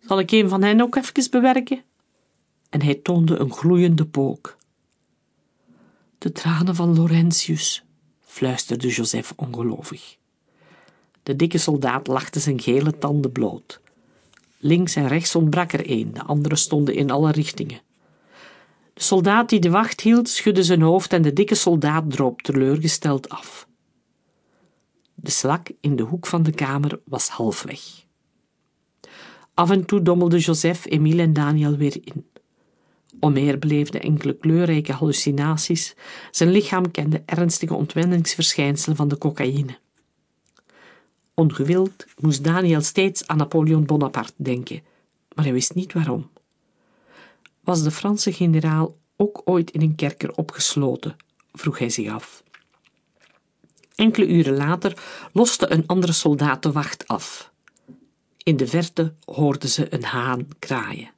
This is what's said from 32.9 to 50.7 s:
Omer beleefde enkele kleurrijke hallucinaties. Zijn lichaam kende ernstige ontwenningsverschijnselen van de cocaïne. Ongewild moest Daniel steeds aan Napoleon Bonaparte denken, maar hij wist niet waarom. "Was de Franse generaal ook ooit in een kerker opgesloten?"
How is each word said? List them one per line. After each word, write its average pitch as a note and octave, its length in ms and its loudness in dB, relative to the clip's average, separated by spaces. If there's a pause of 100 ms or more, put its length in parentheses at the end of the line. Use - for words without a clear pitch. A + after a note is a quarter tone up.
Omer C#3+ 400 2
beleefde D3 400 -2
enkele D3+ 380 0
kleurrijke D#3+ 540 2
hallucinaties. D3+ 1040 -2 (360)
Zijn E3+ 200 4
lichaam F#3 400 2
kende D3+ 340 -2
ernstige E3+ 480 -2
ontwenningsverschijnselen D#3+ 1200 0
van D3+ 120 0
de D3 100 0
cocaïne. C#3 600 -2 (1600)
Ongewild E3+ 720 0 (120)
moest C#3+ 260 0
Daniel E3 380 2
steeds F#3+ 460 0
aan D#3 100 -2
Napoleon D#3 480 2
Bonaparte C#3 520 -2
denken, B2+ 460 -8 (520)
maar D#3 100 -2
hij C3 80 0
wist B2+ 200 -2
niet F3+ 200 -6
waarom. D3 360 -4 (1300)
"Was F3 200 0
de D3+ 80 0
Franse G#3 420 -2
generaal D#3+ 640 0 (180)
ook G#3 300 -2
ooit F3 260 0
in D#3 100 -2
een D#3 140 2
kerker D3 400 -6
opgesloten?" - 800 -4 (380)